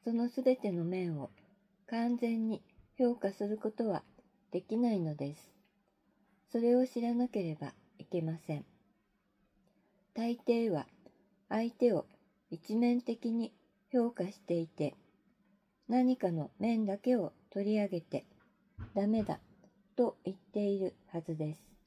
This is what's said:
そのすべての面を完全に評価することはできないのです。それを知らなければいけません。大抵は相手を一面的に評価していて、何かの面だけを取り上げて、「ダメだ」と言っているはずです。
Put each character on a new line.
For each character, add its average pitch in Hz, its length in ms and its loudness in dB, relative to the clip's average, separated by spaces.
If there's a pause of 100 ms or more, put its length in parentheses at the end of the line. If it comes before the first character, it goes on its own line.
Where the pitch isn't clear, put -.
そ 233 100 -2
の 233 160 0
す 262 120 -4
べ 254 140 6
て 208 160 -4
の 175 120 -2
面 175 360 -2
を 131 100 -10 (560)
完 240 320 -2
全 226 300 -2
に 220 160 -4 (340)
評 240 180 4
価 196 180 -2
す 208 140 -4
る 214 120 -4
こ 214 100 -4
と 226 180 -4
は 175 140 -2 (480)
で 185 140 -4
き 220 140 -4
な 240 160 2
い 196 60 0
の 156 160 -2
で 143 200 -6
す。 - 160 -20 (1000)
そ 240 60 -2
れ 240 180 6
を 254 120 4
知 247 140 -4
ら 240 120 0
な 247 140 2
け 208 160 -2
れ 165 100 -2
ば 147 220 -10 (240)
い 151 60 -16
け 170 180 -2
ま 160 240 -2
せ 156 80 -2
ん。 139 100 -10 (1500)
大 233 220 -2
抵 233 340 2
は 151 160 0 (600)
相 226 220 0
手 233 220 4
を - 140 0 (420)
一 170 260 -8
面 240 280 4
的 226 280 -4
に 226 220 -2 (380)
評 233 180 2
価 214 140 -4
し 196 180 -8
て 170 140 0
い 165 100 0
て、 151 300 -4 (920)
何 254 300 2
か 180 140 0
の 156 280 -4
面 220 260 0
だ 196 120 -2
け 247 180 2
を 190 180 -2 (180)
取 202 220 -2
り 214 60 2
上 202 80 0
げ 180 140 -4
て、 - 240 -8 (680)
「ダ 202 120 2
メ 220 160 2
だ」 165 160 -4 (560)
と - 280 2
言 190 100 -4
っ 196 40 -12
て - 240 -6
い 202 180 0
る 185 160 -2 (120)
は 170 140 -6
ず 160 160 -6
で 156 180 -4
す。 - 60 -20 (260)